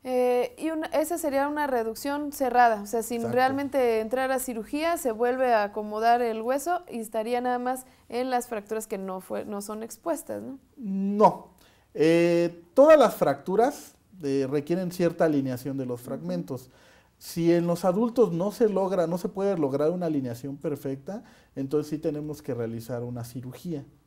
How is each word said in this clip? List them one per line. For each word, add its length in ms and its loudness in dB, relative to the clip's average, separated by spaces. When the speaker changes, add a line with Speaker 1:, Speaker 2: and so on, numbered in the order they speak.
Speaker 1:
Eh, 540 2
y 140 -2
una, 160 -4
esa 300 0
sería 300 0
una 180 -2
reducción 680 -4
cerrada, 480 4
o 60 -10
sea, 160 -2
sin 140 -6
Speaker 2:
Exacto. 180 -2
Speaker 1:
realmente 640 2
entrar 320 -2
a 60 -2
cirugía, 580 -4
se 160 -2
vuelve 400 2
a 100 4
acomodar 580 2
el 200 -2
hueso 400 -2
y 80 -8
estaría 400 -4
nada 180 -2
más 280 -4
en 200 -4
las 180 -2
fracturas 380 -6
que 120 -6
no 240 -8
fue, 240 -8
no 160 -8
son 200 -10
expuestas, 640 -8
¿no? 160 -12
Speaker 2:
No. 800 0
Eh, 680 4
todas 240 10
las 160 6
fracturas, 800 0
eh, 280 0
requieren 420 -2
cierta 340 2
alineación 500 -2
de 120 -4
los 140 -8
Speaker 1:
Ujú. 80 -14
Speaker 2:
fragmentos. 600 -8
Si 340 0
en 140 4
los 180 -2
adultos 480 2
no 200 -2
se 180 2
logra, 380 0
no 100 -4
se 100 -6
puede 300 -2
lograr 320 0
una 160 -4
alineación 500 -4
perfecta, 680 -8
entonces 340 -2
sí 80 -4
tenemos 460 -6
que 100 -6
realizar 500 -6
una 200 -8
cirugía 640 -10